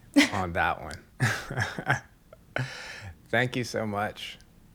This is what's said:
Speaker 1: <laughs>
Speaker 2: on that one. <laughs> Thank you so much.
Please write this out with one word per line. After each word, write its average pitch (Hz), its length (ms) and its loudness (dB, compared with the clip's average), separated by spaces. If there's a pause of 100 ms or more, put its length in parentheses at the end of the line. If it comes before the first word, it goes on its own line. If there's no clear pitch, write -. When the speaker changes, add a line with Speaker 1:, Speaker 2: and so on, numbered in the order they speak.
(140)
Speaker 1:
<laughs> 285 200 6
Speaker 2:
on 92 180 0
that 85 300 2
one. - 1200 -2 (560)
<laughs> 131 80 0 (640)
Thank 123 260 2
you 123 80 0
so 110 220 -2
much. 104 520 -4 (360)